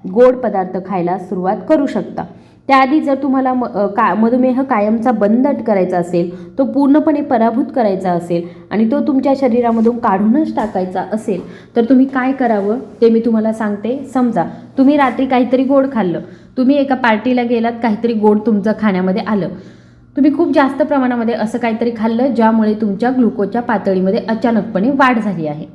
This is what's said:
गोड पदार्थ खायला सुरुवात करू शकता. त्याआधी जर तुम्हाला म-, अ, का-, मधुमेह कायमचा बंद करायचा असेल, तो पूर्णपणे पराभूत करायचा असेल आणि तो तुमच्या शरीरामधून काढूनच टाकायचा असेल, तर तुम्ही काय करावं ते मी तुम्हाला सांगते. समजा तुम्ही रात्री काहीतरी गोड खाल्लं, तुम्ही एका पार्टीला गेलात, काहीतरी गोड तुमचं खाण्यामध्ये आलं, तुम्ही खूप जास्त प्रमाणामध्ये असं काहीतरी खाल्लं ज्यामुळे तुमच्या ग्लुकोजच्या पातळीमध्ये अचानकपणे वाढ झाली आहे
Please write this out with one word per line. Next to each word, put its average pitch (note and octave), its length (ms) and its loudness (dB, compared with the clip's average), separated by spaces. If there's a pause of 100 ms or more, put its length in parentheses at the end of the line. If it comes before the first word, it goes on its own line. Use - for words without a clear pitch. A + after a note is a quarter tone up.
(120)
गोड B3 220 6
पदार्थ G3 500 -4
खायला F3+ 320 -2
सुरुवात F#3 400 -4 (120)
करू D4 160 2
शकता. - 380 -6 (440)
त्याआधी C4+ 340 4
जर C#4+ 220 0
तुम्हाला C4 300 0
म-, B3+ 120 -2
अ, G3+ 220 -2
का-, G3+ 280 0
मधुमेह B3 460 2
कायमचा A3+ 500 0
बंद A3 360 2 (200)
करायचा F#3 300 0
असेल, F3 600 -4
तो C4+ 60 0
पूर्णपणे C#4 580 2
पराभूत A#3 440 0 (100)
करायचा F#3+ 360 0
असेल E3+ 360 -2 (240)
आणि A3+ 200 0
तो C#4+ 160 0
तुमच्या C#4 300 0
शरीरामधून A#3+ 600 2
काढूनच A3 580 2
टाकायचा F#3 480 -4 (100)
असेल, G#3+ 280 -4 (340)
तर A#3 80 4
तुम्ही B3+ 220 4
काय C4 260 -2
करावं A3+ 460 0 (240)
ते A#3 80 6
मी A3+ 100 4
तुम्हाला A3 340 0
सांगते. A3 440 -4 (160)
समजा A#3+ 300 0 (340)
तुम्ही C4+ 200 4
रात्री C4+ 280 0
काहीतरी B3+ 380 2
गोड C4+ 280 2
खाल्लं, F3+ 280 -2 (380)
तुम्ही C4 180 4
एका C#4 200 0
पार्टीला A#3+ 480 0
गेलात, A#3 300 0 (100)
काहीतरी A#3 300 0
गोड G#3+ 320 2
तुमचं G#3+ 340 0
खाण्यामध्ये F#3 420 0
आलं, G#3 280 -2 (680)
तुम्ही C#4+ 220 2
खूप E4 160 0
जास्त C#4 280 2
प्रमाणामध्ये B3 540 0
असं A3 220 -4
काहीतरी A#3 400 -2
खाल्लं A#3 360 0
ज्यामुळे A3 400 2
तुमच्या G#3+ 380 -2
ग्लुकोजच्या A#3 500 0
पातळीमध्ये F#3+ 580 0 (100)
अचानकपणे A3 600 0
वाढ C4 300 2
झाली F3+ 280 -4
आहे D3+ 260 -8